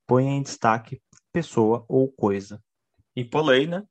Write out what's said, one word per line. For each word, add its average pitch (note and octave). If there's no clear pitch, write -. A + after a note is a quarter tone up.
ponha C3
em C#3
destaque A#2
pessoa A#2
ou C3
coisa. G2+
E B2+
poleina, D3+